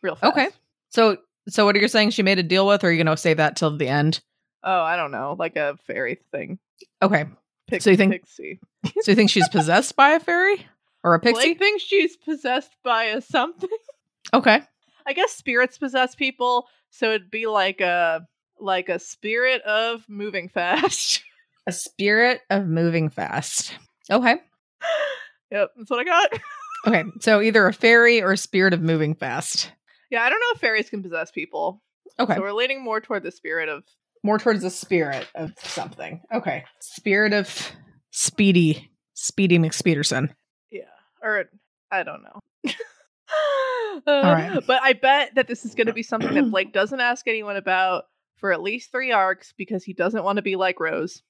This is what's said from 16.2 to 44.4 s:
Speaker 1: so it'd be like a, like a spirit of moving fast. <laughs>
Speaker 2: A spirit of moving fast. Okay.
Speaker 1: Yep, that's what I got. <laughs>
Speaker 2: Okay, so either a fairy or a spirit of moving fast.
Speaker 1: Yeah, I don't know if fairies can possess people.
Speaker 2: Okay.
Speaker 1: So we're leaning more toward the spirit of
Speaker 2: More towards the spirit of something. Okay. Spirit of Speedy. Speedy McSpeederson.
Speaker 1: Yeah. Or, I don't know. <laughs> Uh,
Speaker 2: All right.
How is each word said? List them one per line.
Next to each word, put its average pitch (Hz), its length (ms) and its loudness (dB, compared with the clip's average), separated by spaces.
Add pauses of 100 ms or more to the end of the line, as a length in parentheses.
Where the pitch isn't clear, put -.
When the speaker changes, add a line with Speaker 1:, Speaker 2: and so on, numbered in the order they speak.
Speaker 1:
so 226 240 -2
it'd 190 160 -6
be 220 160 -6
like 196 340 0
a, 175 460 0 (320)
like 185 300 -2
a 175 100 -2
spirit 240 640 -2
of 226 460 -2
moving 202 400 -8
fast. - 760 -2 (220)
<laughs> - 240 -16
Speaker 2:
A 190 40 -6
spirit 220 680 0 (100)
of 196 160 0
moving 165 440 0
fast. - 640 -6 (380)
Okay. 240 260 2 (1160)
Speaker 1:
Yep, 302 240 -2
that's 226 140 -12
what 240 100 0
I 254 40 -2
got. 349 280 2
<laughs> 453 80 -8 (460)
Speaker 2:
Okay, 220 180 4 (160)
so 214 200 4
either 214 260 4
a 202 60 2
fairy 233 500 6
or 190 100 0
a 185 40 2
spirit 185 360 2
of 165 80 0
moving 156 340 0
fast. - 580 -6 (380)
Speaker 1:
Yeah, 233 120 -2
I 247 80 2
don't 427 80 0
know 480 160 0
if - 60 -12
fairies 220 280 0
can 202 140 -10
possess 165 300 -8
people. 165 500 -8 (380)
Speaker 2:
Okay. 226 160 0
Speaker 1:
So 185 40 -2
we're 196 120 -4
leaning 262 300 -4
more 220 180 -4
toward 208 240 -6
the 170 80 -8
spirit 160 360 -6
of 143 140 -8 (400)
Speaker 2:
More 208 160 2
towards 214 240 0
the 180 80 -4
spirit 147 640 -4
of 160 240 -10
something. - 600 -12 (120)
Okay. 165 320 -6 (160)
Spirit 208 520 -2
of - 400 -4 (400)
Speedy. 175 760 2 (240)
Speedy 180 440 0
McSpeederson. 156 720 0 (400)
Speaker 1:
Yeah. 202 120 -16 (400)
Or, 214 240 -4 (440)
I 190 120 -4
don't 151 200 -12
know. 52 180 -20 (240)
<laughs> 254 80 -6 (1300)
Uh, 294 40 0
Speaker 2:
All 277 240 4
right. 180 320 -4